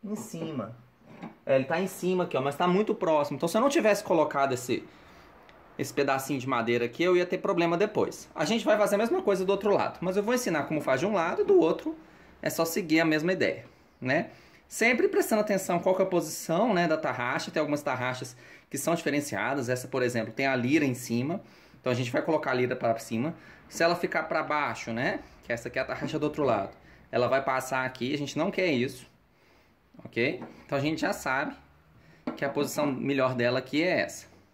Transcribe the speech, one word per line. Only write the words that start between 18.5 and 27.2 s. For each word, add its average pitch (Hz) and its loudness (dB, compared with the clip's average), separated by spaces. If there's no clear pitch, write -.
que 135 -8
são 160 0
diferenciadas. 135 -2
Essa, 123 -4
por 131 0
exemplo, 113 -2
tem 135 -2
a 135 2
lira 131 2
em 131 0
cima. 123 -2
Então 131 -2
a 120 2
gente 123 -2
vai - 0
colocar 147 0
a - 0
lira 123 0
para 117 0
cima. 131 -4
Se - -4
ela 170 4
ficar 170 -2
para 156 -2
baixo, 143 -4
né, 147 -2
que - -4
essa - -6
aqui - -6
é 131 0
a - 0
tarraxa 143 -6
do 139 -2
outro 151 -2
lado, 107 0
ela 120 2